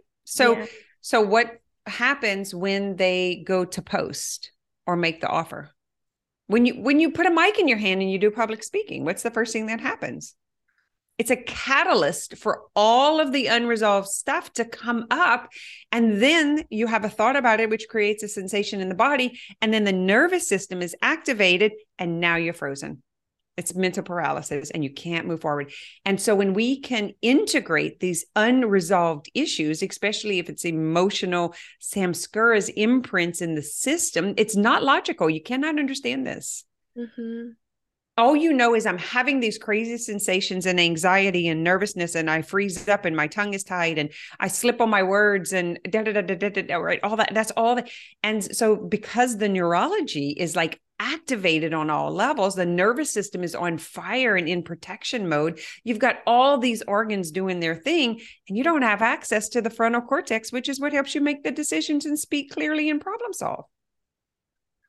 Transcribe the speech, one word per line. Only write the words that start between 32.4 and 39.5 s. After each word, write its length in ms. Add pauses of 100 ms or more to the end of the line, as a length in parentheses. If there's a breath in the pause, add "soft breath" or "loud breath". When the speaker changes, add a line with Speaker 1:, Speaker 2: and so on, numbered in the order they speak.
Speaker 1:
imprints 680
in 100
the 80
system, 760
it's 180
not 260
logical. 480
You 140
cannot 340
understand 480
this. 400 (320)
Speaker 2:
Mm-hmm. 520 (680)
Speaker 1:
All 180
you 160
know 240
is, 100
"I'm 120
having 420
these 180